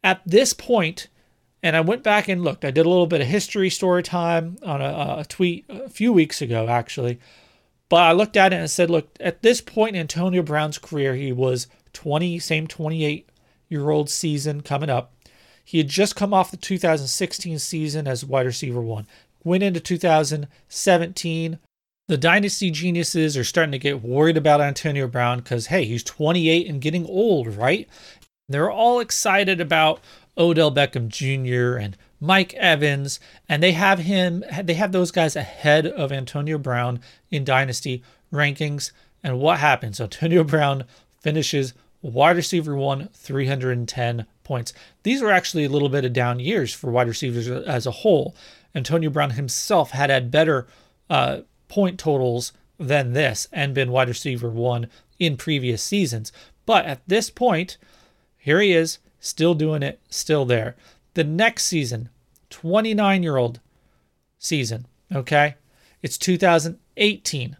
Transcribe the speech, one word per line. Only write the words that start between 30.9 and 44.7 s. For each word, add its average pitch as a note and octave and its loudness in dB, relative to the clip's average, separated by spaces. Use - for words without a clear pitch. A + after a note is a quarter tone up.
Junior B2 -2
and G#2 -8
Mike F#3 2
Evans, C#3+ 0
and D3 0
they F3+ 6
have G3 4
him, F3+ 0
they E3+ 0
have G3 0
those F3+ 0
guys D#3+ 0
ahead D3+ 2
of C#3+ -4
Antonio D3 -6
Brown B2 -2
in C#3+ -4
dynasty C3 -2
rankings. D3 -2
And B2+ -4
what D#3 2
happens? B2 2
Antonio E3 2
Brown C#3+ 0
finishes D3 -2
wide D3 4
receiver D#3+ -2
one, C#3 -4
three C3+ -6
hundred B2+ -2
and A#2 -4
ten A#2+ -4
points. B2 -8